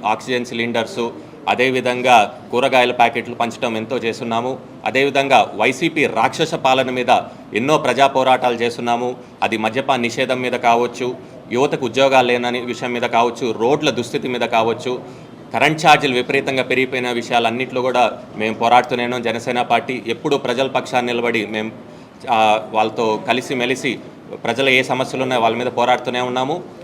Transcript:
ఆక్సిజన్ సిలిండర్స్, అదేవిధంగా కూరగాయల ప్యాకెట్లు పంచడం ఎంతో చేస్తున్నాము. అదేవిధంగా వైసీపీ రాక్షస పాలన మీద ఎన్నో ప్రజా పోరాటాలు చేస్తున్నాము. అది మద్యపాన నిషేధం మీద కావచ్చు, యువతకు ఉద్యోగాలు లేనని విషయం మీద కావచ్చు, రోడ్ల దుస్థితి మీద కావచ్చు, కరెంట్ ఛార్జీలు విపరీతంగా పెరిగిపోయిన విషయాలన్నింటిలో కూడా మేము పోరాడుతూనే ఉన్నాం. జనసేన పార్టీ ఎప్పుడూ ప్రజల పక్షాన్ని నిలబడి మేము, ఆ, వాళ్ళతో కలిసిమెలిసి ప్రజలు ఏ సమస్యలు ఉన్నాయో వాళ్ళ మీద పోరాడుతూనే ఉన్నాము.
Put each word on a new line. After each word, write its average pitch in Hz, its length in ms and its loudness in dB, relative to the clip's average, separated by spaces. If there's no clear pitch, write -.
ఆక్సిజన్ 120 380 -2
సిలిండర్స్, 117 680 -4
అదేవిధంగా 123 680 2
కూరగాయల 123 420 2
ప్యాకెట్లు 120 420 0
పంచడం 117 420 -4
ఎంతో 110 200 -4
చేస్తున్నాము. 117 600 -4
అదేవిధంగా 131 720 2
వైసీపీ 131 500 0
రాక్షస 135 480 0
పాలన 131 360 2
మీద 127 200 -2
ఎన్నో 139 240 2
ప్రజా 127 280 4
పోరాటాలు 127 480 2
చేస్తున్నాము. 120 600 -2
అది 104 140 0
మద్యపాన 123 440 0
నిషేధం 127 400 -2
మీద 123 120 -2
కావచ్చు, 120 640 0
యువతకు 131 320 0
ఉద్యోగాలు 131 420 4
లేనని 123 340 0
విషయం 123 320 -6
మీద 120 100 -2
కావచ్చు, 117 560 0
రోడ్ల 143 320 2
దుస్థితి 120 380 -4
మీద 123 120 -4
కావచ్చు, 117 840 -2
కరెంట్ 156 320 2
ఛార్జీలు 143 280 6
విపరీతంగా 131 480 0
పెరిగిపోయిన 127 480 0
విషయాలన్నింటిలో 120 720 0
కూడా 123 360 2
మేము 107 180 -2
పోరాడుతూనే 120 500 2
ఉన్నాం. 123 180 -4
జనసేన 117 400 -2
పార్టీ 120 440 -2
ఎప్పుడూ 135 320 -2
ప్రజల 127 280 -2
పక్షాన్ని 123 460 -2
నిలబడి 117 340 -2
మేము, 110 240 -6
ఆ, 110 320 4
వాళ్ళతో 110 560 0
కలిసిమెలిసి 127 720 -2
ప్రజలు 127 260 0
ఏ 127 120 6
సమస్యలు 131 400 -2
ఉన్నాయో 127 200 0
వాళ్ళ 113 140 2
మీద 123 100 -4
పోరాడుతూనే 120 540 0
ఉన్నాము. 127 420 -4